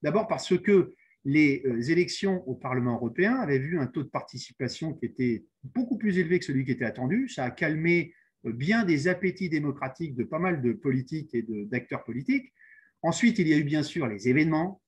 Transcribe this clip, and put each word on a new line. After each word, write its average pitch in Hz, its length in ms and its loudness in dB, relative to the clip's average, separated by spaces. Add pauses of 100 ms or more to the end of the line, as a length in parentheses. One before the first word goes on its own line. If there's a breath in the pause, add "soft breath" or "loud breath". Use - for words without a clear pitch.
D'abord 151 260 0
parce 175 300 0
que 190 360 4 (340 loud breath)
les, 143 380 4
euh, 120 240 0
élections 180 580 0
au 131 60 -4
Parlement 127 400 -2
européen 120 400 0
avaient 175 240 0
vu 156 220 -2
un 131 80 0
taux 147 160 -4
de - 60 -8
participation 139 840 -8
qui - 140 -6
était 120 360 -2 (200)
beaucoup 233 340 -4
plus 202 220 2
élevé 175 180 2
que 170 80 -2
celui 135 200 0
qui 127 60 -2
était 123 140 0
attendu. 139 440 0
Ça 135 160 -4
a 123 40 -2
calmé, 160 640 0 (320 loud breath)
euh, 117 80 -4
bien 190 320 2
des 156 220 2
appétits 185 420 0
démocratiques 147 640 -4
de 120 80 -2
pas 156 140 -4
mal 170 240 0
de 120 100 2
politiques 135 600 -4
et 120 80 0
de, 107 220 -6
d'acteurs 123 400 -6
politiques. 185 500 -4 (480 soft breath)
Ensuite, 208 380 2
il 170 80 4
y 156 80 6
a - 20 4
eu 151 60 4
bien 147 180 0
sûr 165 260 -4
les 104 220 -2
événements, 156 580 2